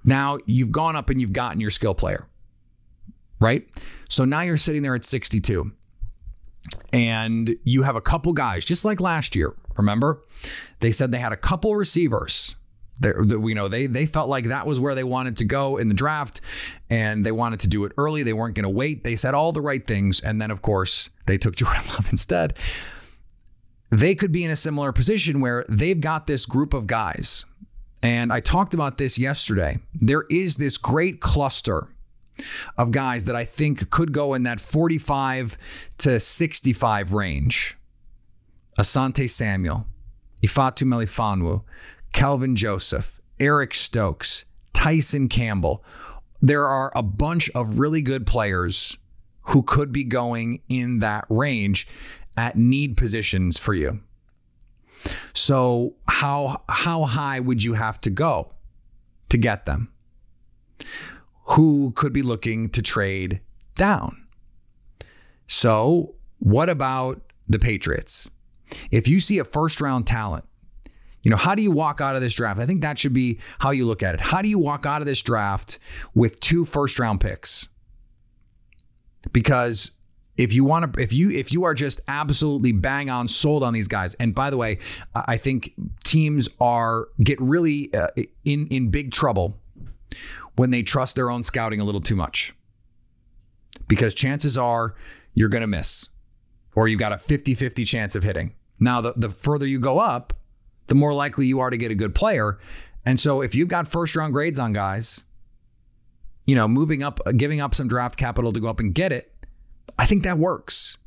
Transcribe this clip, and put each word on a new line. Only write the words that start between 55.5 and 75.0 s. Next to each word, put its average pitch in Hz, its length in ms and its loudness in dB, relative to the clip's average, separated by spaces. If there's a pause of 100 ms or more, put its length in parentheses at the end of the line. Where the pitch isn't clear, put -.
how, 143 640 -2
how 165 340 0
high 135 360 0
would 123 240 0
you 117 100 0
have 110 280 -2
to 113 80 0
go 131 440 0 (760)
to 120 80 6
get 113 280 2
them? 85 260 -4 (1500)
Who 143 500 6
could 143 180 0
be 143 80 0
looking 113 480 -2
to 120 120 0
trade 95 600 -2 (340)
down? - 520 0 (1200)
So 123 680 2 (240)
what 135 300 4
about 131 520 -2 (260)
the 107 120 2
Patriots? - 720 0 (600)
If 113 180 2
you 175 120 6
see 202 180 2
a 143 60 0
first 156 380 -2
round 131 260 0
talent, 107 380 -2 (800)
you 110 60 6
know, 110 80 6
how 185 160 2
do 214 80 2
you 202 100 4
walk 147 300 2
out 135 140 0
of 131 60 0
this 123 120 0
draft? 107 260 -2
I 120 60 -2
think 170 160 0
that 147 160 -2
should 139 160 0
be 123 260 2 (200)
how 139 120 2
you 131 140 2
look 110 160 0
at 92 140 0
it. 80 60 -2
How 180 200 2
do 208 60 0
you 208 100 2
walk 147 280 0
out 147 160 -2